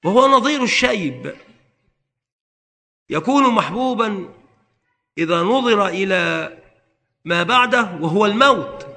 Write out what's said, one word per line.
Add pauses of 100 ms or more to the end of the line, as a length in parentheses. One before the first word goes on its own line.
وهو
نظير
الشيب، (1800)
يكون
محبوباً (880)
إذا
نظر
إلى (720)
ما
بعده
وهو
الموت. (100)